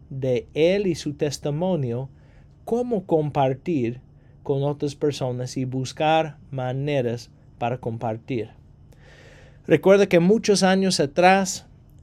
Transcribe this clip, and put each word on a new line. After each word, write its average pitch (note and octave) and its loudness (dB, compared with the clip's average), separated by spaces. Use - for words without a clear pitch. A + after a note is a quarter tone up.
de B2+ -2
él F#3 2
y D#3+ 0
su D3 -6
testimonio D3 -4
cómo A#3 -4
compartir C3+ -2
con C#3 -2
otras C#3+ -4
personas B2+ -4
y C3 -2
buscar D3+ -2
maneras B2+ -4
para A#2+ -2
compartir. A2+ -6
Recuerda F#3+ 6
que F3+ 4
muchos G3+ 2
años F#3+ 2
atrás F#3 2